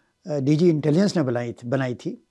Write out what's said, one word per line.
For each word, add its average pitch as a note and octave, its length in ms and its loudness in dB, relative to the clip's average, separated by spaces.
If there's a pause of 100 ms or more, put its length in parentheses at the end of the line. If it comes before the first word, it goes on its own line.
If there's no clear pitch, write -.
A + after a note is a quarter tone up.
(280)
अ, D3 120 -4
डीजी D3+ 300 4
इंटेलिजेंस D#3 480 2
ने D#3 60 2
बनाई A#2+ 300 -4
थी, - 140 -16
बनाई C3 280 -2
थी। - 360 -12